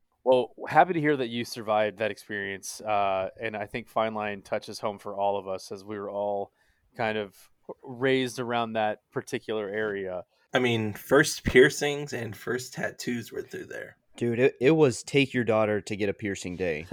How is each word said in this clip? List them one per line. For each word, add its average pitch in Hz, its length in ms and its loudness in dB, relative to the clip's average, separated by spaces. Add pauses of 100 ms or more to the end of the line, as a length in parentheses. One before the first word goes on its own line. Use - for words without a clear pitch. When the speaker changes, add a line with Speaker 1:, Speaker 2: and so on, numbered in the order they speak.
(240)
Speaker 1:
Well, 127 260 4 (180)
happy 170 240 6
to 170 80 -2
hear 147 160 2
that 127 140 -2
you 117 160 -4
survived 107 540 -2
that 107 120 -2
experience. 98 720 -8
Uh, 98 480 0 (100)
and 113 160 -6
I 104 100 -6
think 113 220 -10
Fine 110 260 0
Line 104 280 -6
touches 107 360 -6
home 104 220 -6
for 101 160 -10
all 101 220 0
of 95 100 -6
us 95 240 -8
as 98 140 -12
we 104 120 -10
were 98 120 -8
all 101 420 -4 (460)
kind 110 200 -2
of 101 160 -6 (480)
raised 131 580 0
around 117 340 -2
that 107 300 -2 (100)
particular 110 560 -4
area. 98 560 -4 (280)
Speaker 2:
I 131 60 2
mean, 113 320 2
first - 540 2
piercings 143 680 6
and 117 240 -6
first 123 380 -6
tattoos 117 580 -6
were 98 100 -6
through - 260 -12
there. - 280 -12 (220)
Speaker 3:
Dude, 120 220 0
it, 131 200 4
it 131 120 6
was 151 300 4
take 139 320 2
your 123 120 2
daughter 107 340 4
to 104 160 -6
get 98 140 0
a 95 40 -2
piercing 92 440 -6
day. 85 360 -2